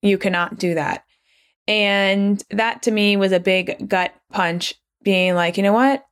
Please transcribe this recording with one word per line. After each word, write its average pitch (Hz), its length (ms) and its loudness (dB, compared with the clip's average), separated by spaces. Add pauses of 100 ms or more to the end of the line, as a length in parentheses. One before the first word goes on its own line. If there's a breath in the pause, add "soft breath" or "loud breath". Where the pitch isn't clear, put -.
you 202 160 2
cannot 180 420 -4
do 175 160 -2
that." 151 300 -4 (640)
And 202 840 0
that 220 340 -4
to 233 60 0
me 208 280 2
was 190 140 2
a 180 80 2
big 185 460 -2
gut 185 280 -2 (180)
punch, 175 400 -2 (300)
being 185 320 2
like, 175 240 0
"You 196 60 0
know 202 100 4
what? 269 380 2